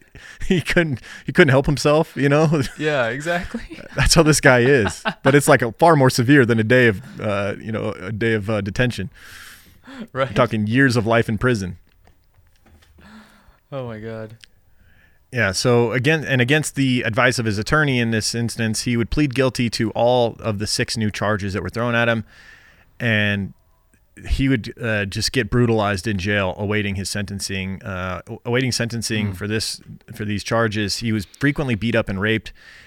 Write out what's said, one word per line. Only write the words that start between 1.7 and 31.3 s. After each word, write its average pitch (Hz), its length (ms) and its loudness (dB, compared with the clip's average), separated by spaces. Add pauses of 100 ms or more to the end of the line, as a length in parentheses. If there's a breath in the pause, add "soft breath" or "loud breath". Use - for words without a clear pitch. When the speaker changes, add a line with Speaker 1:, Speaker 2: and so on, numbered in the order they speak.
Speaker 1:
you 139 140 2
know? 151 400 4
<laughs> - 100 -20
Speaker 2:
Yeah, 147 300 0
exactly. 170 760 -8
<laughs> - 80 -14
Speaker 1:
That's - 200 2
how 165 80 8
this 151 180 4
guy 127 200 6
is, 120 420 2 (180)
but 135 140 4
it's, 143 120 4
like, 143 140 6
a 117 120 -4
far 165 220 6
more 131 140 6
severe 131 340 6
than 113 160 4
a 110 40 2
day 123 240 6
of, 95 340 -2
uh, 101 380 -4
you 110 120 -12
know, 107 200 -4
a 90 200 -10
day 113 220 0
of, 107 160 -2
uh, 107 120 0
detention. 107 500 -4 (1000 loud breath)
Speaker 2:
Right. 131 180 -2
Speaker 1:
We're 104 40 -10
talking 110 320 2
years 120 300 4
of 110 100 0
life 113 240 2
in 110 80 -2
prison. 95 400 -2 (1900 loud breath)
Speaker 2:
Oh 135 160 -8
my 110 120 -10
God. 110 380 -12 (960 soft breath)
Speaker 1:
Yeah. 110 200 0
So 120 400 2
again, 135 320 0
and 127 180 0
against 143 340 0
the 127 280 0
advice 120 340 2
of 117 80 -2
his 104 120 -2
attorney 139 420 0
in 113 120 0
this 110 220 -2
instance, 113 500 -4
he 120 120 -2
would 117 140 0
plead 147 260 0
guilty 127 360 0
to 110 200 -2
all 120 480 2
of 104 200 -4
the 104 80 -6
six - 280 -4
new 107 160 -2
charges 98 420 -4
that 98 100 -4
were 90 60 -6
thrown 117 260 -4
at 117 120 2
him, 113 160 0 (760 loud breath)
and 104 540 -2 (720)
he 135 220 2
would, 117 320 0
uh, 110 240 -2
just 101 260 -6
get 113 180 -2
brutalized 110 580 2
in 104 100 -2
jail, 98 400 -2
awaiting 101 380 -2
his 98 140 -6
sentencing. 95 720 -8
Uh, 92 440 -8
a-, 113 180 -14
awaiting 123 260 -2
sentencing 110 560 -4
Speaker 2:
Hmm. 98 60 -4
Speaker 1:
for 95 140 -8
this, 107 320 -4 (360)
for 107 100 -8
these 104 180 -6
charges, 107 540 -2
he 117 140 -4
was 107 140 -2
frequently 139 500 -2